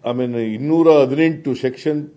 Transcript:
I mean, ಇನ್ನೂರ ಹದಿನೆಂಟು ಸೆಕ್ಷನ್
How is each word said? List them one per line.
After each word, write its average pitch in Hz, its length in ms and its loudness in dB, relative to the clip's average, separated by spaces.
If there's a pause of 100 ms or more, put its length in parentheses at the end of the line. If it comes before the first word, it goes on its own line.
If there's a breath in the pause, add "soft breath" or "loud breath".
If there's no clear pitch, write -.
I 120 80 -4
mean, 123 160 -4 (240)
ಇನ್ನೂರ 160 320 2 (140)
ಹದಿನೆಂಟು 143 520 -2
ಸೆಕ್ಷನ್ 147 460 -4 (160)